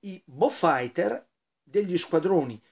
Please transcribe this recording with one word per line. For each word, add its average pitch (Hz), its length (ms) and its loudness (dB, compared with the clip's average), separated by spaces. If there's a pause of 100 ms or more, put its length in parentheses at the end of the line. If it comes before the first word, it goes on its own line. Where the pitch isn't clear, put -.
i 196 240 -14
Beaufighter 160 1040 0 (340)
degli 180 340 -2
squadroni 156 640 0 (100)